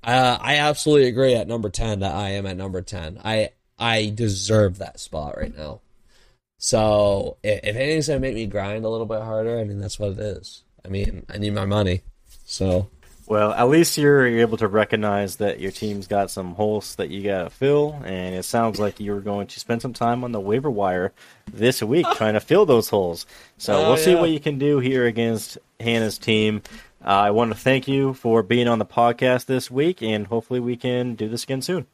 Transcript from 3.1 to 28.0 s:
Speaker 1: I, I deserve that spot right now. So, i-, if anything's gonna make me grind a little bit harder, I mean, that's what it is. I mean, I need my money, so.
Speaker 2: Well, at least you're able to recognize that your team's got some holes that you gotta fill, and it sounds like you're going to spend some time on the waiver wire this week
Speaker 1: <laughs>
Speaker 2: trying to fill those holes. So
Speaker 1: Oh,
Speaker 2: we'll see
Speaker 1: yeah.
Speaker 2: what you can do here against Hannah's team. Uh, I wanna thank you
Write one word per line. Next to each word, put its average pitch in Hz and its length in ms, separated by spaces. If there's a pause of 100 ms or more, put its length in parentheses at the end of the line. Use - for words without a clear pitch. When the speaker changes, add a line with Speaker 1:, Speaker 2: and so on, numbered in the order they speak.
Speaker 1:
I, 110 280 (260)
I 110 380
deserve 101 640
that - 200
spot - 380
right - 180
now. 76 260 (760)
So, 104 880
i-, 104 200
if 104 120
anything's 143 320
gonna 143 120
make 131 140
me 110 140
grind 101 360
a 110 60
little 113 160
bit 107 160
harder, 113 380
I 110 40
mean, 104 160
that's 101 200
what 101 140
it 101 60
is. 107 440 (200)
I - 40
mean, 98 440
I 95 60
need 104 160
my 104 120
money, 98 360 (440)
so. 92 440 (380)
Speaker 2:
Well, 107 260
at 123 160
least 160 280
you're 143 300
able 117 300
to 110 100
recognize 101 680
that 101 240
your 95 100
team's 101 360
got 101 240
some 90 240
holes 107 400
that 82 160
you 98 120
gotta 95 280
fill, 147 520
and 92 300
it 92 100
sounds 113 360
like 104 200
you're 101 220
going 101 260
to - 120
spend 117 240
some 123 100
time 120 300
on 120 80
the 113 80
waiver 117 320
wire 92 420 (400)
this 117 300
week 127 280
Speaker 1:
<laughs> - 40
Speaker 2:
trying 107 180
to 107 60
fill 196 260
those 120 240
holes. 90 380 (300)
So - 180
Speaker 1:
Oh, 156 140
Speaker 2:
we'll 160 80
see 180 160
Speaker 1:
yeah. 170 60
Speaker 2:
what 170 120
you 151 80
can 147 180
do 143 220
here 127 260
against 113 540 (200)
Hannah's 113 380
team. 107 460 (400)
Uh, - 40
I 101 240
wanna 110 240
thank 131 320
you 135 260